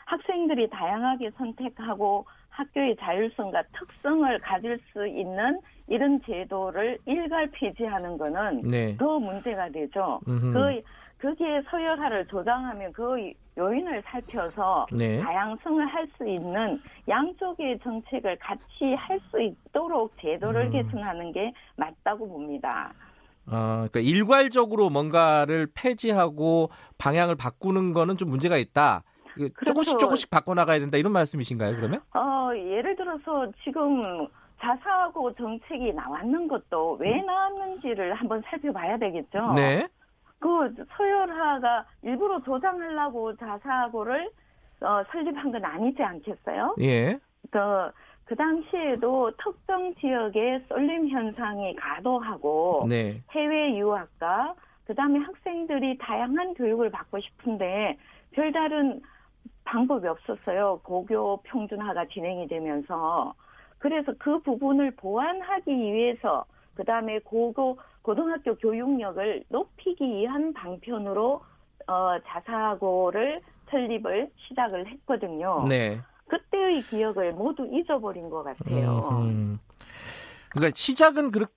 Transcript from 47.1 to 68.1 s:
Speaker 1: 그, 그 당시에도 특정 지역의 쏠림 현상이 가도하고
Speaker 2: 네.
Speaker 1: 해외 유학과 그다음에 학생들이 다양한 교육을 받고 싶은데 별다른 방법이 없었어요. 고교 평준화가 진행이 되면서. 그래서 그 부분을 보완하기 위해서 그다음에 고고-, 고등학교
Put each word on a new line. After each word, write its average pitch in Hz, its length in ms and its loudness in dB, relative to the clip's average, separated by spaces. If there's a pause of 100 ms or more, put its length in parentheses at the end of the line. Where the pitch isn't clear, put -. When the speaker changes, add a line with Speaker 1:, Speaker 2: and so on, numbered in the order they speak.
Speaker 1:
그, 208 100 0 (640)
그 233 100 -6
당시에도 269 960 0 (120)
특정 370 520 -2
지역의 247 720 0
쏠림 302 400 2
현상이 214 640 -4
가도하고 170 1120 0
Speaker 2:
네. 113 440 0
Speaker 1:
해외 302 460 2
유학과 208 760 0 (320)
그다음에 277 340 2
학생들이 320 800 -2
다양한 262 560 -2
교육을 226 380 2
받고 - 280 -8
싶은데 196 800 -2 (340)
별다른 302 720 0 (600)
방법이 240 440 2
없었어요. 185 760 -2
고교 202 640 -2
평준화가 202 680 -4
진행이 180 340 -6
되면서. 160 880 -2 (460)
그래서 285 400 0
그 302 240 2
부분을 277 540 2
보완하기 330 760 -2
위해서 226 760 0 (300)
그다음에 220 440 -2
고고-, 240 600 0 (240)
고등학교 285 520 0